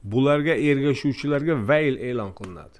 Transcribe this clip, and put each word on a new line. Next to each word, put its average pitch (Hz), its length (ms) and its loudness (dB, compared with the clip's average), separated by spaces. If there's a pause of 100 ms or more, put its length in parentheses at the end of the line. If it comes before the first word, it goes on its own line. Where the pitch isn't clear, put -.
bularga 143 520 2
ergashuvchilarga 143 1000 0 (120)
vayl 147 300 2
e'lon 113 360 -6
qilinadi. 87 460 -16